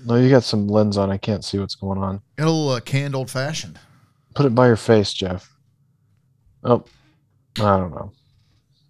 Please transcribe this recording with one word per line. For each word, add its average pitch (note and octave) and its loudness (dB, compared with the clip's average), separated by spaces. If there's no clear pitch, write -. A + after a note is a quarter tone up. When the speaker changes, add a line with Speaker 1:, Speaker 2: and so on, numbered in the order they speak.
Speaker 1:
No, A#2+ 0
you B2+ 6
got C3 6
some G#2 -2
lens G#2 2
on. G2 0
I F#2+ -4
can't G#2 -6
see - -6
what's G2 -8
going F#2+ -8
on. G2 -6
Speaker 2:
Got D3 -4
a D#3+ 2
little, D#3 -2
uh, B2 -4
canned C#3 -4
old C3 -6
fashioned. C3 -8
Speaker 1:
Put C#3+ 2
it A2+ 0
by B2+ 6
your A2+ 4
face, G#2+ 2
Jeff. F2+ -8
Oh, A#2+ 2
I G#2 4
don't F2+ -2
know. - -14